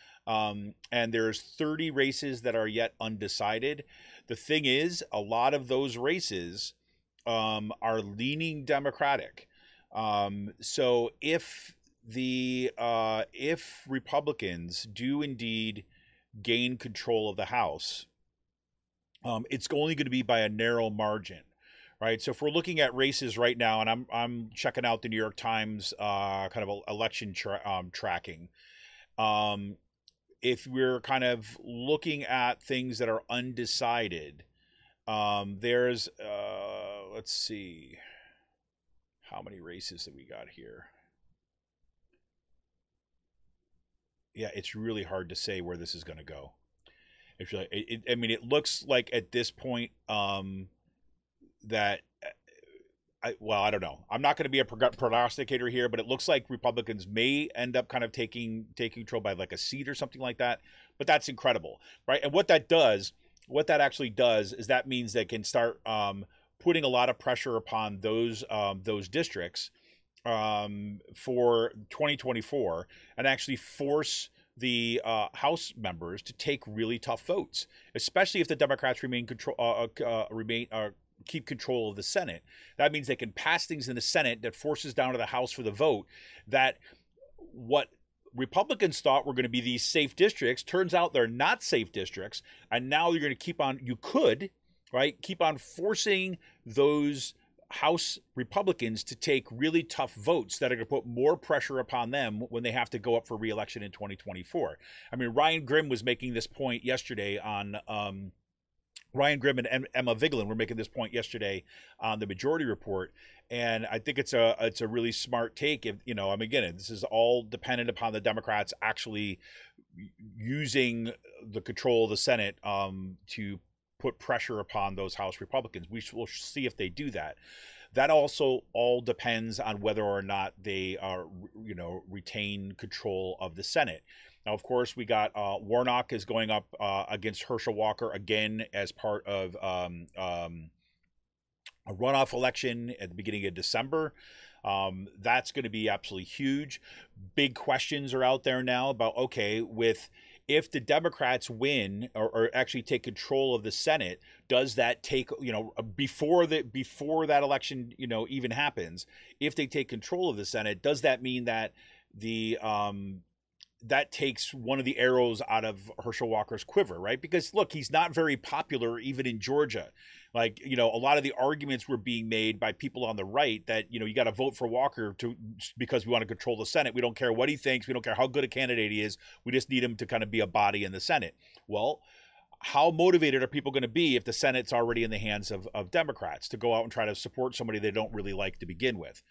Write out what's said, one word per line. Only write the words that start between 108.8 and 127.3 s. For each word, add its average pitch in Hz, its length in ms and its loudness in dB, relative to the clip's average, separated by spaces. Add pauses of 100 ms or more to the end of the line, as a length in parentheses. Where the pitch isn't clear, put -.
Ryan 143 260 4
Grimm 131 200 4
and 120 100 -2
Em-, 131 240 0
Emma 127 220 2
Vigeland 113 340 0
were 110 60 -4
making 110 220 -2
this 107 100 -6
point 113 260 -6
yesterday 104 500 -4 (360)
on 110 200 -2
the 107 80 -2
Majority 139 380 0
Report, 98 460 -4 (400)
and 113 400 0
I 113 80 -2
think 131 180 -4
it's 135 160 -2
a, 113 260 6
it's 113 220 0
a 117 60 0
really 117 240 0
smart 117 440 -2
take. 143 300 0
If, 104 200 -4
you 120 100 -6
know, 98 140 0
I 98 80 2
mean, 110 60 -4
again, 110 320 0
this 98 140 -12
is 107 140 -6
all 117 400 4
dependent 120 460 -4
upon 113 240 -2
the 110 80 -4
Democrats 107 600 0
actually 107 580 -2 (960)
using 117 760 0 (320)
the 110 180 -8
control 120 420 4
of 110 80 4
the 104 60 0
Senate, 107 460 2
um, 95 540 -4 (100)
to 101 320 -8 (380)
put - 200 -4
pressure 117 420 -2
upon 98 360 -2
those 95 200 -4
House 95 260 -6
Republicans. 98 480 -6
We 110 120 -10
sh-, - 120 -14
we'll 113 140 -6
see - 400 -6
if - 100 -6
they 98 100 -4
do 139 220 -8
that. 78 260 -8 (580)